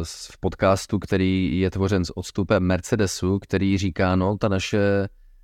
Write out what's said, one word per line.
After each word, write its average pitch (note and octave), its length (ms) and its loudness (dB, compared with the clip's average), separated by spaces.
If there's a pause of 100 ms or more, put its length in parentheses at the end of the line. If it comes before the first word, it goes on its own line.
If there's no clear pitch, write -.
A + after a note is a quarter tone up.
s-, - 280 -14
v - 40 -20
podcastu, G2 640 0
který F#2 600 0
je F#2 120 2
tvořen G2 340 0
s - 120 -10
odstupem F#2 460 0
Mercedesu, F#2 760 0
který G2 380 0
říká, F#2 380 0
no, F#2+ 220 0
ta A2+ 100 -2
naše G2+ 600 0 (340)